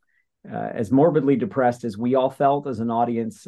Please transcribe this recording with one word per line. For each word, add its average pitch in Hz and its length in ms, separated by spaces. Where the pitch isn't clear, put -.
uh, - 60
as 110 340
morbidly 139 460
depressed 123 480
as 104 140
we 123 160
all 131 160
felt 143 360
as 120 140
an 117 100
audience, 117 560